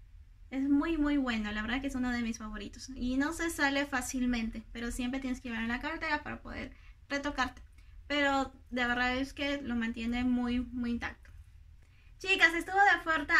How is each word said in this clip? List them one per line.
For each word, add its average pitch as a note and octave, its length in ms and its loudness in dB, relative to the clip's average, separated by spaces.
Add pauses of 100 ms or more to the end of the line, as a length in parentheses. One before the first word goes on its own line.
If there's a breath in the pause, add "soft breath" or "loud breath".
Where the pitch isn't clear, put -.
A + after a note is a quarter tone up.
(500)
Es C4+ 180 -2
muy, D#4 300 4
muy D4 200 4
bueno. A3+ 340 0
La G#3+ 100 -2
verdad A#3+ 200 0
que C#4 60 -4
es C4+ 80 -2
uno B3 160 0
de A#3+ 120 0
mis A3+ 160 -4
favoritos. G#3+ 560 -10
Y B3+ 220 0
no D4 160 2
se E4 180 -2
sale C#4 340 2
fácilmente, B3 880 -2
pero A#3 180 -6
siempre B3 300 -2
tienes B3+ 200 -4
que B3 100 -10
llevar A3+ 140 -4
en A3+ 60 -2
la B3+ 120 -2
cartera D#4 420 -2
para - 180 -10
poder B3 340 -10 (340 soft breath)
retocarte. C#4 520 -2 (460 soft breath)
Pero C#4 460 2 (160)
de B3 160 0
verdad B3 320 0
es C4+ 160 -2
que C#4+ 280 -2
lo A#3+ 140 -2
mantiene A#3 480 -2
muy, B3 360 2
muy A#3+ 320 -4
intacto. - 380 -6 (920 soft breath)
Chicas, F#4 340 4
estuvo E4+ 220 -2
de F#4+ 260 8
oferta D#4+ 380 0